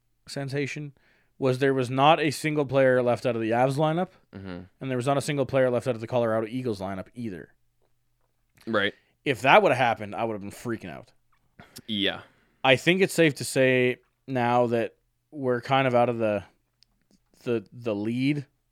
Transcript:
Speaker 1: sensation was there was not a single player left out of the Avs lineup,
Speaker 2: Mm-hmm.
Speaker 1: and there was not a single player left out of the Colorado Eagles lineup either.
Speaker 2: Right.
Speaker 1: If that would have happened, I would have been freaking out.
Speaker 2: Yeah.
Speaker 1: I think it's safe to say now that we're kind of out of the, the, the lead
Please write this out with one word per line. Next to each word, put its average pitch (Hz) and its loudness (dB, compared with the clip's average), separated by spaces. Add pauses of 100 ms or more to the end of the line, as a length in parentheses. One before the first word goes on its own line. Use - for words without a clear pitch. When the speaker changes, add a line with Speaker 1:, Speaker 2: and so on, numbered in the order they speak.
(280)
Speaker 1:
sensation 139 -6 (460)
was 127 2
there 135 4
was 127 0
not 143 6
a 151 0
single 151 -4
player 131 4
left 120 0
out 123 0
of 113 -4
the 110 -2
Avs 131 2
lineup, 160 -2 (260)
Speaker 2:
Mm-hmm. 95 -12 (220)
Speaker 1:
and 135 -8
there 127 -2
was 120 -4
not 139 0
a 139 0
single 143 -2
player 131 0
left 123 -2
out 123 -2
of 110 -12
the 113 -10
Colorado 113 0
Eagles 120 -6
lineup 95 -10
either. 98 -12 (1120)
Speaker 2:
Right. 104 0 (300)
Speaker 1:
If 135 -2
that 156 8
would 180 4
have 120 2
happened, 110 -2
I 98 -4
would 113 -4
have 101 -8
been 101 -12
freaking 110 -10
out. 65 -16 (760)
Speaker 2:
Yeah. 95 -4 (420)
Speaker 1:
I 135 6
think 175 2
it's 190 0
safe 160 2
to 123 -10
say 127 2 (300)
now 123 2
that 117 -2 (360)
we're 127 -4
kind 135 0
of 120 2
out 120 4
of 120 -4
the, 107 -2 (1000)
the, 117 -4
the 120 -6
lead 127 -2 (260)